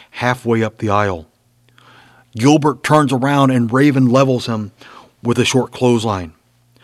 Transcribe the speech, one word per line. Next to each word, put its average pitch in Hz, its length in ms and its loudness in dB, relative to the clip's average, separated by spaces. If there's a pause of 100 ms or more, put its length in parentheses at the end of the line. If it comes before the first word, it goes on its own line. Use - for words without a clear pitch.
(100)
halfway 120 540 -2
up 107 140 -8
the 110 120 -4
aisle. 98 380 -2 (1040)
Gilbert 139 480 2
turns 147 300 2
around 139 400 0
and 120 200 -2
Raven 135 360 2
levels 127 380 2
him 107 260 -6 (500)
with 120 160 -2
a 120 60 2
short 123 260 0
clothesline. 107 640 -2 (500)